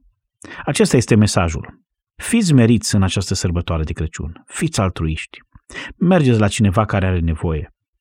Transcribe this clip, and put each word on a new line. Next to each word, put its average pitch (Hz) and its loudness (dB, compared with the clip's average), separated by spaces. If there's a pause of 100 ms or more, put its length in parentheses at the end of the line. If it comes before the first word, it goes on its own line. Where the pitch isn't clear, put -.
(640)
Acesta 160 2
este 120 2
mesajul. 98 2 (480)
Fiți 202 0
meriți 117 4
în 101 2
această 95 -2
sărbătoare 85 -4
de 76 -6
Crăciun. 80 -8 (140)
Fiți - -4
altruiști. 82 -4 (600)
Mergeți 151 4
la 107 4
cineva 104 2
care 98 -2
are 92 0
nevoie. 82 -4 (320)